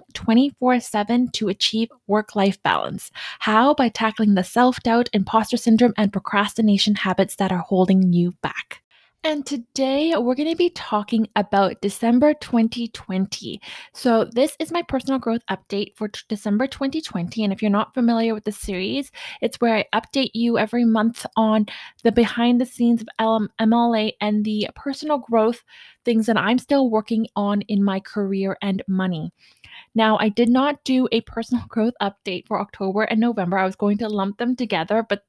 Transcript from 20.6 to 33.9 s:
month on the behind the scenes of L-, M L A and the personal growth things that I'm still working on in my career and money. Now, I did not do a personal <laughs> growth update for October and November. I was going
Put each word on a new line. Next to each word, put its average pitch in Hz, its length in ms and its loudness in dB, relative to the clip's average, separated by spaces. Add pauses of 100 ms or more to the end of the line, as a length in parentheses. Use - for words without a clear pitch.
month 226 400 0 (140)
on 220 260 2 (380)
the 226 100 4
behind 240 480 2
the 254 60 -2
scenes 233 340 2
of 226 80 -12 (100)
L-, 220 300 0 (100)
M 220 140 4
L 233 240 2
A 214 240 -2
and 214 240 0
the 214 320 -4
personal 294 400 -4
growth 233 480 0 (400)
things 226 220 2
that 220 100 2
I'm 208 220 2
still 269 320 2
working 220 440 0
on 202 280 0
in 202 200 0
my 196 160 0
career 196 640 -4
and 196 260 -4
money. 185 460 -4 (600)
Now, 220 240 2
I 220 100 0
did 226 220 2
not 277 340 0
do 254 280 2
a 226 100 0
personal 233 420 -6
<laughs> - 40 -18
growth 233 340 -2
update 196 440 -6
for 196 140 -4
October 202 440 -4
and 220 140 0
November. 208 380 0
I 190 80 2
was 190 100 -2
going 202 240 0